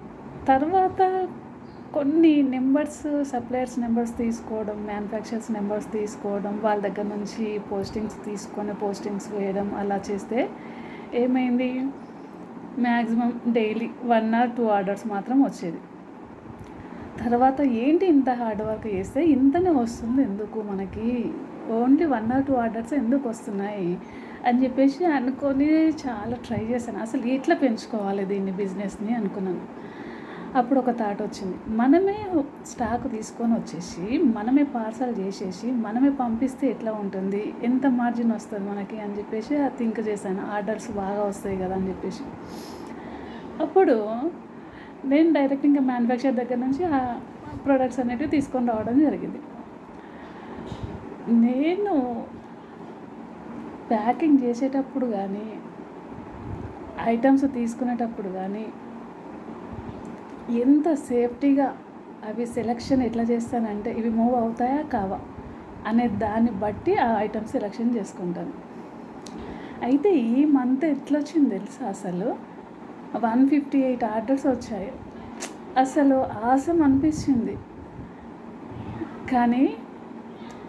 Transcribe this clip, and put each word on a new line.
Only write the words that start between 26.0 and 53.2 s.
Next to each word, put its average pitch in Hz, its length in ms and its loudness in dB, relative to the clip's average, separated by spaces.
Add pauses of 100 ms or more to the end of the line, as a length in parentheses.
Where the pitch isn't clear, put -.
ట్రై 220 300 -4
చేశాను. 233 340 -2
అసలు 226 260 -2
ఎట్లా 269 300 4
పెంచుకోవాలి 202 720 0
దీన్ని, 196 260 -2
బిజినెస్ని 196 640 -4
అనుకున్నాను. 190 720 -4 (720)
అప్పుడు 254 220 4
ఒక 247 120 2
థాట్ 214 300 -2
వచ్చింది, 196 360 -6 (100)
మనమే 339 580 4 (400)
స్టాక్ 233 460 -4
తీసుకొని 226 420 -2
వచ్చేసి, 180 640 -4
మనమే 247 460 4
పార్సల్ 233 560 -2
చేసేసి, 190 520 -4
మనమే 240 380 2
పంపిస్తే 254 580 0
ఎట్లా 226 260 0
ఉంటుంది, 196 600 -2 (100)
ఎంత 254 240 4
మార్జిన్ 240 440 2
వస్తుంది 202 380 -4
మనకి 202 300 -6
అని 208 180 -6
చెప్పేసి 214 400 -2
ఆ 285 100 2
థింక్ 226 320 -2
చేశాను. 202 520 -2
ఆర్డర్స్ 208 400 -4
బాగా 202 320 -2
వస్తాయి 196 340 -2
కదా 185 180 -2
అని 190 140 0
చెప్పేసి. 185 340 -6 (1400)
అప్పుడు 294 460 4 (960)
నేను 302 280 6
డైరెక్ట్ 277 320 2
ఇంకా 285 160 6
మ్యానుఫ్యాక్చర్ 247 540 2
దగ్గర 240 200 0
నుంచి 262 300 0
ఆ 254 340 0 (460)
ప్రొడక్ట్స్ 262 340 4
అనేటివి 247 300 -2
తీసుకొని 269 380 2
రావడం 226 320 2
జరిగింది. 233 400 2 (1900)
నేను 254 1000 2 (1600)